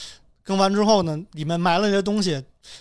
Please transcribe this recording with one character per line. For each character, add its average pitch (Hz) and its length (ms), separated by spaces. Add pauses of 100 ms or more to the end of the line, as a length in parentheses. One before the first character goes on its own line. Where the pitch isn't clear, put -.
(440)
更 196 120
完 196 160
之 208 120
后 208 180
呢， 156 160 (140)
里 151 120
面 170 140
埋 175 200
了 208 100
一 - 20
些 196 100
东 208 220
西， 151 200 (380)